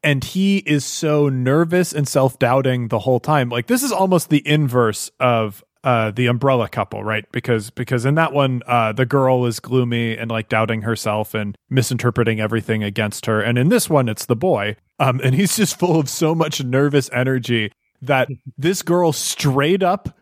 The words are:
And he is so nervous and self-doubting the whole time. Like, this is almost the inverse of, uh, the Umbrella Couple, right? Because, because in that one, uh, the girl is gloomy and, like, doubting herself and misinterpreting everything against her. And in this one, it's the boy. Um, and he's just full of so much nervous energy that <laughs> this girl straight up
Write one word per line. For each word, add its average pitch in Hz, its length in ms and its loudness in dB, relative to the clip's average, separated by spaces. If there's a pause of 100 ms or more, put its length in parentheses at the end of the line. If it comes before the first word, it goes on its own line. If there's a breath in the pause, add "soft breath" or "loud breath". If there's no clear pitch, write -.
And 143 220 0
he 196 340 0
is 147 260 0
so 151 440 0
nervous 160 640 2
and 147 160 -2
self-doubting 127 800 2
the 113 100 0
whole 127 220 0
time. 143 280 0
Like, 120 200 -4
this 254 160 0
is 254 80 -4
almost 185 360 2
the 151 160 2
inverse 127 640 0 (120)
of, 113 420 0 (200)
uh, 113 280 2
the 120 160 0
Umbrella 123 420 2
Couple, 101 340 -6
right? 107 300 -4
Because, 117 380 -2
because 123 340 -4
in 139 120 2
that 160 180 0
one, 131 320 0
uh, 117 260 0
the 123 140 0
girl 131 400 2
is 117 140 -4
gloomy 120 540 -2
and, 113 160 -8
like, 113 200 -4
doubting 110 320 0
herself 107 500 -4
and 104 240 -4 (140)
misinterpreting 120 680 0
everything 110 460 -2
against 101 400 -4
her. 110 160 0
And 117 160 0
in 135 140 2
this 233 180 2
one, 139 180 2
it's 113 200 -6
the 117 100 2
boy. 110 400 -2 (220)
Um, 131 260 0
and 127 100 2
he's 180 220 0
just - 220 0
full 170 200 2
of 143 120 0
so 160 240 0
much 156 280 -2
nervous 139 520 2
energy 120 580 0 (300)
that 131 260 2 (140)
<laughs> - 160 -18
this 175 240 0
girl 170 320 2
straight 151 680 0
up 185 280 0 (100)